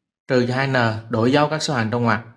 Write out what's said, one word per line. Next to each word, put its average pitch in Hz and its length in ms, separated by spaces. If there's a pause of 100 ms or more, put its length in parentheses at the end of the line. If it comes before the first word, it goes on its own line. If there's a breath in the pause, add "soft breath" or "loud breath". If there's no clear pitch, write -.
(280)
trừ 123 200
cho 123 80
hai 135 120
N. 135 80 (340)
Đổi 117 220
dấu 147 180
các 151 140
số 160 100
hạnh 113 180
trong 120 120
ngoặc. 110 220 (120)